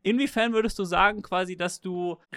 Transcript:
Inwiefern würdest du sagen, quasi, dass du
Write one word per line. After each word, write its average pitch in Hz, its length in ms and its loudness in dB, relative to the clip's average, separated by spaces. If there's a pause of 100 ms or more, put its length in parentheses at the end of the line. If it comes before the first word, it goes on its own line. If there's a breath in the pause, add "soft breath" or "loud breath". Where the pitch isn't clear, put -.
Inwiefern 233 520 0
würdest 220 260 0
du 196 40 -2
sagen, 190 380 2
quasi, 185 340 -2
dass 175 260 -6
du 175 360 -4 (200)